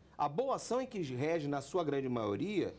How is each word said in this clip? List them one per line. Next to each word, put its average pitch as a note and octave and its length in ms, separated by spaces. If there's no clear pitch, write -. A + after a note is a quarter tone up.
A D3 100
boa A3 300
ação A#3 240
é B3+ 40
que A#3 160
rege, D3 460
na C#3+ 140
sua F3+ 240
grande C#3 240
maioria, A#2 680